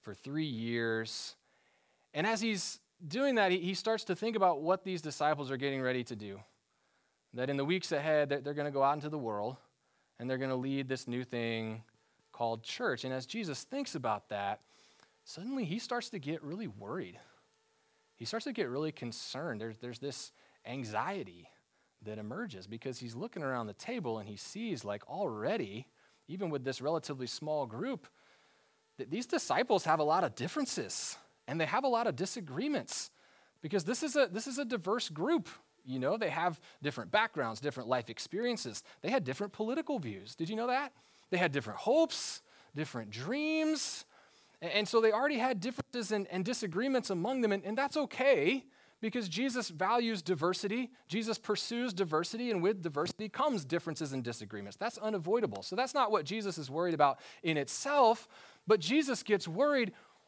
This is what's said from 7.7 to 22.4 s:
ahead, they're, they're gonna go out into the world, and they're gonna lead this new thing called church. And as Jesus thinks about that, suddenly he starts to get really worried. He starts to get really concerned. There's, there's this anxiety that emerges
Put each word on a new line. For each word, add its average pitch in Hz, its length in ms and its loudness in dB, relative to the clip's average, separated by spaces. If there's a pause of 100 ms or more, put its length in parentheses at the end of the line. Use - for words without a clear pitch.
ahead, 151 380 4
they're, 143 100 2
they're 143 140 -4
gonna 147 160 -2
go 139 120 2
out 139 120 6
into 151 160 -4
the 151 80 -4
world, 113 400 -2 (600)
and 123 120 -4
they're 131 80 0
gonna 131 180 0
lead 135 320 -2
this 127 180 -2
new 123 180 -2
thing 113 580 -2 (500)
called 113 300 -2
church. 165 420 -2
And 131 80 -2
as 127 140 -4
Jesus 185 380 -6
thinks 277 300 -6
about 117 360 -2
that, 101 300 -2 (640)
suddenly 240 400 -6
he 175 140 -2
starts 240 320 -4
to 208 80 -8
get 151 240 -4
really 165 260 -6
worried. 107 500 -8 (960)
He 117 100 -12
starts 220 200 -6
to 285 80 -6
get 196 160 -2
really 147 240 -2
concerned. 127 680 -6
There's, 113 180 -6
there's 120 200 -10
this 131 340 -8 (340)
anxiety 113 800 -6 (540)
that 107 160 -8
emerges 107 480 -8